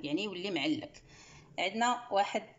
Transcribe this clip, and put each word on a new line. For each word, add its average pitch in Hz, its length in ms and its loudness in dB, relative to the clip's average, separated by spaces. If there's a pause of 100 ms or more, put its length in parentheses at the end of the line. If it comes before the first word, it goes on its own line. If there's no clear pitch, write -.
يعني 151 220 0
يولي 196 280 -4
معلك. 151 520 -2 (560)
عندنا 233 520 2
واحد، 202 320 2 (160)